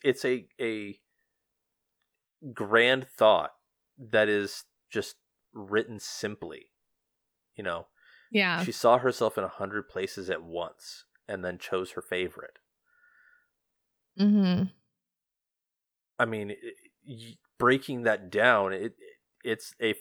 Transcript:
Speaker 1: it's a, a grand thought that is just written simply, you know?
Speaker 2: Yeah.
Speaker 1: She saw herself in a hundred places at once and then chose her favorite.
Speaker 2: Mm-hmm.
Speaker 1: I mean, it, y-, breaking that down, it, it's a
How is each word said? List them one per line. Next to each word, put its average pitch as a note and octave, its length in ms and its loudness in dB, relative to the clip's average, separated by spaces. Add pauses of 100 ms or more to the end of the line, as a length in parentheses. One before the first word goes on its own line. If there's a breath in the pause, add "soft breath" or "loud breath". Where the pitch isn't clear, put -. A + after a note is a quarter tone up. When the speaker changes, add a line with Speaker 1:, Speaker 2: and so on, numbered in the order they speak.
Speaker 1:
it's C3 200 2
a, B2+ 220 -2 (160)
a G#2+ 380 -6 (1500)
grand A#2+ 540 4
thought G2 440 6 (460)
that A2 320 2
is G#2 360 -2 (260)
just - 240 -6 (360)
written G#2+ 480 -4
simply, F2 680 -10 (880)
you G#2 80 -12
know? E2+ 240 -6 (440 soft breath)
Speaker 2:
Yeah. F#3 320 0
Speaker 1:
She A#2 80 -4
saw B2 280 4
herself A#2+ 380 0
in G2+ 60 -2
a F#2 40 -4
hundred G2+ 420 -8
places F#2 400 -8
at E2 140 -4
once - 640 -12 (220)
and F#2+ 160 -8
then F2+ 140 -6
chose F#2 360 -6
her - 100 -10
favorite. - 560 -6 (1600 soft breath)
Speaker 2:
Mm-hmm. F#3+ 460 4 (1500)
Speaker 1:
I B2 60 2
mean, G#2 260 -6
it, G2+ 60 -12 (500)
y-, A2+ 300 -18 (200)
breaking B2 460 2
that G2+ 260 0
down, G#2 440 4
it, G2+ 200 -6 (500)
it's - 360 -6
a A2 220 2